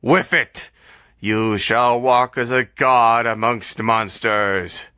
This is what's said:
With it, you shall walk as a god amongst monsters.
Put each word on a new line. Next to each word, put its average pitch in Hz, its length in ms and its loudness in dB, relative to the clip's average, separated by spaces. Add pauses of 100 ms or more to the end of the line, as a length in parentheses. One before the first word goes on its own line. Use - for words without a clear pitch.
With 175 300 0
it, - 380 -4 (500)
you 110 360 0
shall 120 440 2
walk 123 360 2
as 120 140 -4
a 127 140 0
god 117 600 2
amongst 113 560 -4
monsters. 104 1000 -2 (140)